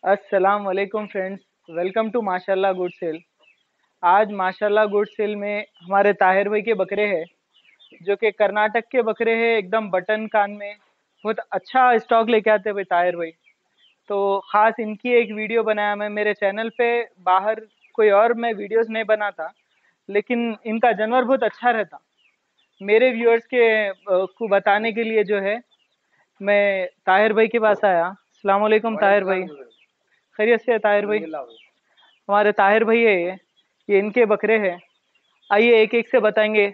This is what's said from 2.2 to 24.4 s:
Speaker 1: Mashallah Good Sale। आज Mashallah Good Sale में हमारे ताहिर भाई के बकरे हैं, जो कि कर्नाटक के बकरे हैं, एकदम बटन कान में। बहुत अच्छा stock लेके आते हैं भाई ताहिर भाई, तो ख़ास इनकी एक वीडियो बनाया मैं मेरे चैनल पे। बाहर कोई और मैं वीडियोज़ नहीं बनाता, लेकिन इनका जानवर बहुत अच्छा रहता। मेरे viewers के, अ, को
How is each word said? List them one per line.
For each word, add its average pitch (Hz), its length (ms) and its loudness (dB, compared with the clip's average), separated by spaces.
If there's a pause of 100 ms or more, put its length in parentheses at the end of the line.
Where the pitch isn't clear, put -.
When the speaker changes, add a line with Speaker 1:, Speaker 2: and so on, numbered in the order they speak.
Speaker 1:
Mashallah 190 500 -2
Good 180 200 -6
Sale। 165 240 -8 (840)
आज 196 300 2
Mashallah 202 540 -2
Good 208 220 -2
Sale 208 260 -6
में 208 300 -6 (120)
हमारे 196 380 2
ताहिर 196 340 2
भाई 208 120 -2
के 226 140 -2
बकरे 190 320 -2
हैं, 175 160 -4 (760)
जो 190 140 -2
कि 208 180 -2
कर्नाटक 214 580 0
के 254 100 0
बकरे 220 340 -2
हैं, 226 220 0
एकदम 208 320 -4
बटन 214 380 -4
कान 208 260 0
में। 208 220 -14 (500)
बहुत 214 140 -4 (120)
अच्छा 247 460 2
stock 226 320 0
लेके 220 200 2
आते 214 200 0
हैं 202 60 -6
भाई 196 100 -6
ताहिर 175 300 0
भाई, 165 160 -8 (760)
तो 196 360 -2
ख़ास 220 340 0
इनकी 220 360 -6
एक 233 180 2
वीडियो 214 300 -2
बनाया 208 320 -2
मैं 208 160 -6
मेरे 208 240 -2
चैनल 208 420 -4
पे। 240 100 0 (360)
बाहर 202 420 0 (300)
कोई 214 160 4
और 220 240 4
मैं 233 200 -4
वीडियोज़ 220 360 -2
नहीं 226 160 -4
बनाता, 208 440 -4 (580)
लेकिन 226 560 -4
इनका 226 280 0
जानवर 220 320 0
बहुत 247 180 0
अच्छा 233 280 -2
रहता। 214 280 -6 (840)
मेरे 220 320 4
viewers 233 340 0
के, 240 200 2 (200)
अ, 196 60 -8 (140)
को 190 420 -2